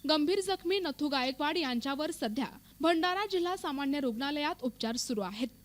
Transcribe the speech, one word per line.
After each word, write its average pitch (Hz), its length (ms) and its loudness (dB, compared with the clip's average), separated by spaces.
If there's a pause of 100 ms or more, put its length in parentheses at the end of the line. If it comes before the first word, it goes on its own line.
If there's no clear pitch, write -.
गंभीर 311 320 4
जखमी 381 400 0
नथू 294 280 -2
गायकवाड 269 480 0
यांच्यावर 277 540 0
सध्या 226 360 -2 (340)
भंडारा 359 500 4
जिल्हा 359 260 2
सामान्य 285 440 -2
रुग्णालयात 277 640 -2
उपचार 233 340 -2
सुरू - 240 -2
आहेत. 208 280 -4 (160)